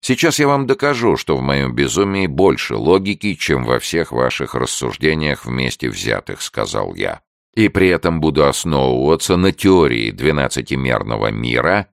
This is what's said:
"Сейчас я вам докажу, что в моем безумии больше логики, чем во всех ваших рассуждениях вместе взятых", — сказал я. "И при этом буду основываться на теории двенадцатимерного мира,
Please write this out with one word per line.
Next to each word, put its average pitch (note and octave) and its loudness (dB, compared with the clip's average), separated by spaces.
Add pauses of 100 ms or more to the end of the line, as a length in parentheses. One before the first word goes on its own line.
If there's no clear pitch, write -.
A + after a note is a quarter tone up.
"Сейчас C#3 0
я D3 4
вам C#3 0
докажу, B2+ 0
что D2 -2
в C2 -2
моем C#2 0
безумии F#2+ 0
больше C#2+ 0
логики, F#2+ 0
чем C2 -2
во A#1 0
всех E2 -4
ваших B1+ -2
рассуждениях C#2 -2
вместе B1+ -4
взятых", — G1+ -6
сказал G1+ -6
я. G1+ -6 (320)
"И G#2+ 2
при F#2 4
этом E2+ 2
буду D2+ 4
основываться C#2 2
на F#2 2
теории C2 4
двенадцатимерного A#1+ -2
мира, A#1+ 0